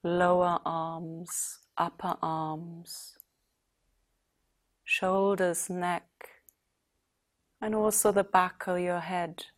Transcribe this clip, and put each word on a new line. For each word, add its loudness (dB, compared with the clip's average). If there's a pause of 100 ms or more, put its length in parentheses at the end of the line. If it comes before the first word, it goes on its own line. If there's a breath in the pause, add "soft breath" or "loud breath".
lower 4
arms, -6 (180)
upper -4
arms, -6 (1700)
shoulders, 2
neck, -4 (1500)
and -2
also 4
the 4
back 0
of 0
your -2
head. -6 (100)